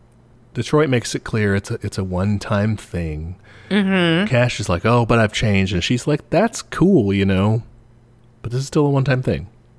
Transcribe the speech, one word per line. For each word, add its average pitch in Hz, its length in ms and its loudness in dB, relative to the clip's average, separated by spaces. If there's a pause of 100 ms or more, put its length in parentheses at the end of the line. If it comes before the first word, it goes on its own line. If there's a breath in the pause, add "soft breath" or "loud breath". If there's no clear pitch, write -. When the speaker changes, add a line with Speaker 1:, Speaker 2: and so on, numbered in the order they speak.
(540)
Speaker 1:
Detroit 151 360 0
makes 120 260 -2
it - 80 -10
clear 104 320 0
it's - 140 -4
a, 117 120 -6
it's - 160 -8
a 98 60 -2
one-time 101 720 -2
thing. 82 600 -8 (340 loud breath)
Speaker 2:
Mm-hmm. 190 580 2
Speaker 1:
Cash 120 320 0
is 104 80 -8
like, 85 180 0
"Oh, 120 200 4
but 117 120 2
I've 110 140 2
changed." 98 400 0
And 90 100 -2
she's - 240 -2
like, 147 240 -2
"That's 202 320 0
cool, 156 500 2
you 98 120 2
know, 98 400 2 (800)
but 107 100 -8
this 127 80 -4
is 139 80 -6
still 151 180 2
a 143 40 2
one-time 131 320 0
thing." 95 260 -4 (300)